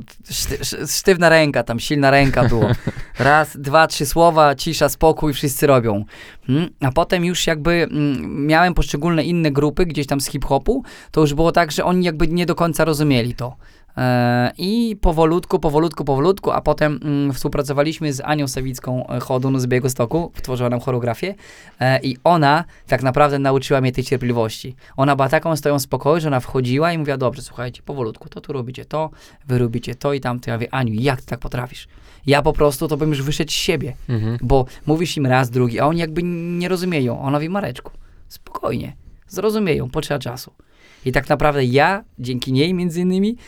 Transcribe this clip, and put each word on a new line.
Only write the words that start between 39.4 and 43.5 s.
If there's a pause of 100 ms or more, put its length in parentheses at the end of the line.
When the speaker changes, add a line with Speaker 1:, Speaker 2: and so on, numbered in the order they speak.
Speaker 1:
potrzeba
czasu”. (520)
I
tak
naprawdę
ja, (140)
dzięki
niej
między
innymi, (120)